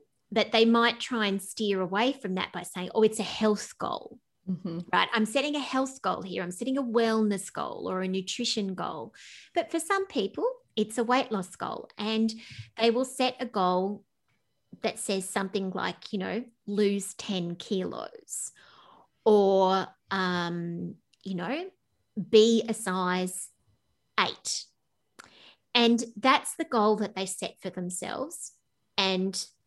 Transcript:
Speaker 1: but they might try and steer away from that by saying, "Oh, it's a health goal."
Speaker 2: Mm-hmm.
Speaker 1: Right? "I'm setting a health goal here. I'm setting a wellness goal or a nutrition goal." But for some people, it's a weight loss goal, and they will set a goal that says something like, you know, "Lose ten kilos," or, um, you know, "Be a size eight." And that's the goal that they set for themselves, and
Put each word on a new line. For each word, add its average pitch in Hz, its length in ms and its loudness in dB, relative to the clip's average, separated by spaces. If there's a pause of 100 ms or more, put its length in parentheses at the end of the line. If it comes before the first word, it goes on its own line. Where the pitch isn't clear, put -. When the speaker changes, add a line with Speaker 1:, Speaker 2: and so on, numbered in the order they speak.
(300)
Speaker 1:
but 214 220 0
they 226 140 8
might 233 340 4
try 220 280 -2
and 196 140 0
steer 202 380 -2
away 196 320 0
from 196 240 -4
that 185 160 -4
by 175 120 -8
saying, 180 300 -8
"Oh, 220 80 2
it's 220 180 4
a 208 40 -2
health 214 540 -2
goal." - 420 -8 (280)
Speaker 2:
Mm-hmm. 175 320 -4 (120)
Speaker 1:
Right? 185 220 4
"I'm 226 120 4
setting 277 300 0
a 294 40 -4
health 262 420 -4
goal 190 200 -2
here. 185 220 -6
I'm 175 80 -6
setting 254 260 -4
a 277 60 0
wellness 220 680 2
goal - 380 -6
or 185 120 -2
a 185 80 -2
nutrition 190 680 -4
goal." 156 380 -8 (420)
But 330 160 0
for 330 80 -2
some 392 260 0
people, 254 400 -2 (300)
it's 214 220 -2
a 240 60 2
weight 247 280 0
loss 190 240 -4
goal, - 420 -8
and 220 340 0 (460)
they 233 140 4
will 247 140 2
set 254 340 -2
a 254 60 -6
goal 190 580 0 (800)
that - 180 -4
says 190 280 -4
something 190 440 -4
like, 185 400 -6
you 208 80 -2
know, 190 240 -4 (240)
"Lose 202 460 0
ten 175 420 -4
kilos," - 960 -6 (720)
or, 190 640 6 (240)
um, 175 840 -2 (280)
you 190 120 -6
know, 262 360 -6 (580)
"Be 226 380 8
a 226 60 0
size 185 760 -2 (720)
eight." - 460 -2 (1120)
And 233 280 6 (120)
that's 262 400 2
the 330 100 -4
goal 214 320 4
that 214 180 -4
they 190 100 -4
set - 340 -8
for 180 120 -8
themselves, - 800 -8 (440)
and 190 480 2 (240)